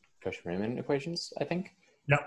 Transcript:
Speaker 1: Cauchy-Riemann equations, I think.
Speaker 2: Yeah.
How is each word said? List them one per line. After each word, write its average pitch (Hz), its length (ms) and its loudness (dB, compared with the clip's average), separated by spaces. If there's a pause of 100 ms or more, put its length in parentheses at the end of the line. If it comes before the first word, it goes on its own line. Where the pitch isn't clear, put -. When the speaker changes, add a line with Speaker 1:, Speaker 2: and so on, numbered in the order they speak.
(240)
Speaker 1:
Cauchy-Riemann 95 540 -2
equations, 151 600 -2
I - 40 2
think. 180 300 -2 (340)
Speaker 2:
Yeah. 143 180 8